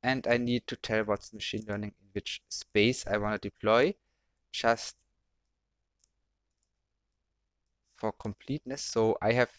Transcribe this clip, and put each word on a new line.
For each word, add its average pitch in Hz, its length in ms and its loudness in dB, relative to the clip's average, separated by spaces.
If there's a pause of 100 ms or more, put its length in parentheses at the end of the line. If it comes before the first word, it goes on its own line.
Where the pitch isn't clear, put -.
And 131 240 0
I 120 80 6
need 120 320 0
to 117 80 -8
tell 110 260 0
Watson 104 360 -4
machine 107 280 -6
learning 104 340 -6
in - 120 -20
which - 360 -6
space - 580 2
I 101 100 0
wanna 104 220 -2
deploy, 113 560 2 (580)
just - 420 0 (3000)
for 107 160 -4
completeness. 131 680 -8
So 110 380 0
I 110 120 2
have 123 260 2